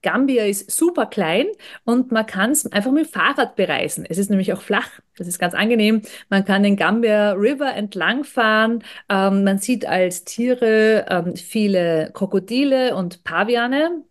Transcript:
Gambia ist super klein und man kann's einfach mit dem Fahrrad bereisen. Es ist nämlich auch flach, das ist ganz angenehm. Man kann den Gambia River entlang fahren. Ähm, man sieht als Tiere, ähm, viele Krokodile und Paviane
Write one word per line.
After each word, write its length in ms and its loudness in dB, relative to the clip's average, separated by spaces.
Gambia 420 0
ist 260 -4
super 360 0
klein 400 0
und 260 0
man 140 0
kann's 400 -2
einfach 240 -2
mit 160 2
dem 40 -18
Fahrrad 460 0
bereisen. 500 -2
Es 120 -6
ist 100 0
nämlich 240 0
auch 80 -6
flach, 400 -4
das 100 -12
ist 120 -10
ganz 160 -2
angenehm. 480 2
Man 160 2
kann 180 2
den 140 4
Gambia 560 2
River 420 0
entlang 500 -2
fahren. 600 0
Ähm, 360 2
man 120 2
sieht 300 -2
als 380 -2
Tiere, 840 2
ähm, 280 -2
viele 760 0
Krokodile 840 0
und 280 -6
Paviane 880 -2